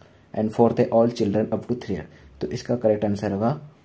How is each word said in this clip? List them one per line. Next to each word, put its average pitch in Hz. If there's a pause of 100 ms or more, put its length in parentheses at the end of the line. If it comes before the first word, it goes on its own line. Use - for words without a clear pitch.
(400)
and 110
fourth 117
है 123
all 117
children 107
up 104
to -
three 123
year। -
तो 123
इसका -
करेक्ट 107
आंसर 101
होगा 113 (160)